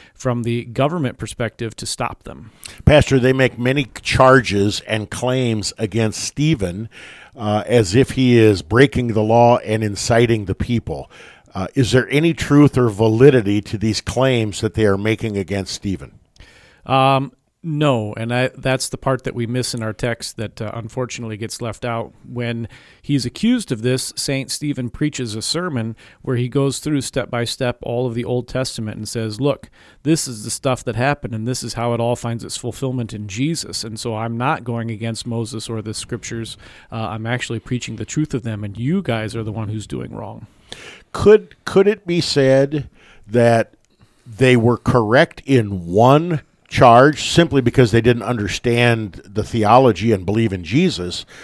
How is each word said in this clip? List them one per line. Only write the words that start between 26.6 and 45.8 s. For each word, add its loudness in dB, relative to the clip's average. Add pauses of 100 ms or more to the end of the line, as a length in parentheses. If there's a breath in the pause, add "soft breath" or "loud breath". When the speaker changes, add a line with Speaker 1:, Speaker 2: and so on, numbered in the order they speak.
Speaker 1:
through -2
step -6
by -2
step -4
all -4
of -4
the -4
Old -2
Testament -6
and -10
says, -6
"Look, -4 (340 soft breath)
this 0
is -12
the -8
stuff -4
that -4
happened, -2
and -6
this -6
is -8
how -2
it -2
all 0
finds -6
its -10
fulfillment -6
in -10
Jesus. -6
And -10
so -6
I'm -6
not -2
going -6
against -8
Moses -8
or -8
the -10
Scriptures. -10 (360 loud breath)
Uh, -6
I'm -8
actually -4
preaching -8
the -8
truth -4
of -4
them, -6
and -10
you -2
guys -4
are -6
the -8
one -6
who's -8
doing -10
wrong." -14 (640 loud breath)
Speaker 2:
Could, 4
could 4
it -2
be 0
said 2 (380 soft breath)
that 2 (500)
they 4
were 4
correct 2
in 0